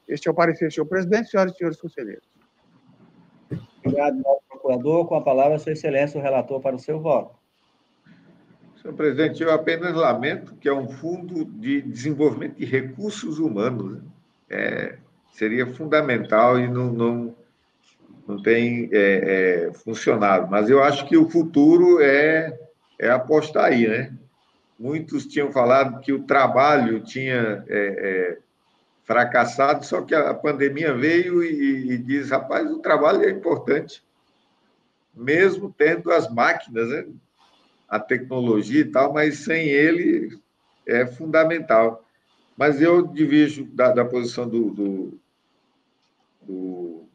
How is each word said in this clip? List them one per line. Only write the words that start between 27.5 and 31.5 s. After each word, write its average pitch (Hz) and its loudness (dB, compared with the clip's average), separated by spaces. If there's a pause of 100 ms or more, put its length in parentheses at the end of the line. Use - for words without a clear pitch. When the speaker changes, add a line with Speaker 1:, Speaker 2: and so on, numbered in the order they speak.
Speaker 3:
é, 104 -4
é, 95 -2 (640)
fracassado, 123 0
só 180 -4
que - -4
a 147 2
pandemia 139 -2
veio 170 2
e, 139 -2